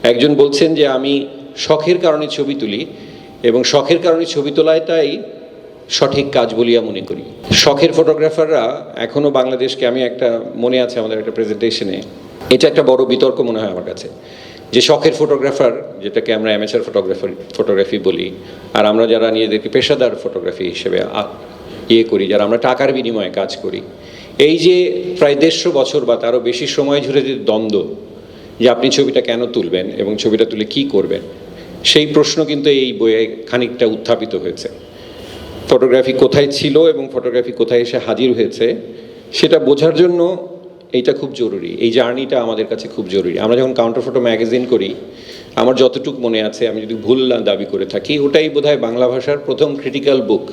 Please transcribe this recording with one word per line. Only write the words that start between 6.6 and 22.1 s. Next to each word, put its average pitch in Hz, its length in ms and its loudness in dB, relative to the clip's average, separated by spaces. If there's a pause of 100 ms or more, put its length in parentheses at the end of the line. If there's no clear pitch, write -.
মনে 101 200 -6
করি।" - 200 -10 (300)
শখের 151 420 4
ফটোগ্রাফাররা 156 1040 2
এখনও 143 340 0
বাংলাদেশকে, 127 560 0
আমি 127 160 0
একটা, 120 380 0 (140)
মনে 123 260 0
আছে 120 180 -2
আমাদের 110 200 -4
একটা 110 120 -6
প্রেজেন্টেশনে, 107 680 -2 (480)
এটা 131 180 6
একটা 147 160 4
বড় 131 220 4
বিতর্ক 123 360 2
মনে 113 180 -2
হয় 107 100 -4
আমার 90 140 -8
কাছে, - 240 -12 (640)
যে 123 100 4
শখের 156 320 4
ফটোগ্রাফার, 139 920 0
যেটাকে 110 300 -2
আমরা 110 160 -2
অ্যামেচার 107 320 0
ফটোগ্রাফার, 95 480 -2 (240)
ফটোগ্রাফি 101 460 0
বলি, 90 320 -2 (420)
আর 107 120 4
আমরা 110 220 4
যারা 113 240 2
নিজেদেরকে 107 380 0
পেশাদার 127 460 2
ফটোগ্রাফি 92 480 -6
হিসেবে 90 380 -4
আ-, 104 220 -4 (680)
ইয়ে 113 140 6
করি, 98 240 0